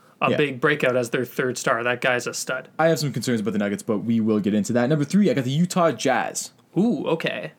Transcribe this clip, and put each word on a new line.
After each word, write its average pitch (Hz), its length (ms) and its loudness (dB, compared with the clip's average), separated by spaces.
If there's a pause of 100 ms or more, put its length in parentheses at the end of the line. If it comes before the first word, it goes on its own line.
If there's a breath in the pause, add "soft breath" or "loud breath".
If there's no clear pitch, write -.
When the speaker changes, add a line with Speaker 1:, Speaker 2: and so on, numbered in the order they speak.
(220 soft breath)
Speaker 1:
a 131 80 2
Speaker 2:
Yeah. - 80 2
Speaker 1:
big 135 240 0
breakout 147 340 2
as 120 140 0
their 127 160 -2
third 127 320 -4
star. 117 240 0
That 123 180 -2
guy's 123 260 0
a 117 60 -6
stud. - 360 -8 (100)
Speaker 2:
I 160 100 4
have 165 100 4
some 139 140 -2
concerns 117 280 0
about 104 120 -2
the 104 60 -2
Nuggets, 101 240 -2
but 104 160 -2
we 113 220 0
will 107 200 2
get 101 140 2
into 104 180 0
that. 120 160 2
Number 147 160 2
three, 185 260 4
I 123 40 2
got 131 100 0
the 127 60 -2
Utah 165 420 2
Jazz. - 600 -2 (220)
Speaker 1:
Ooh, 180 320 0
okay. 160 520 -4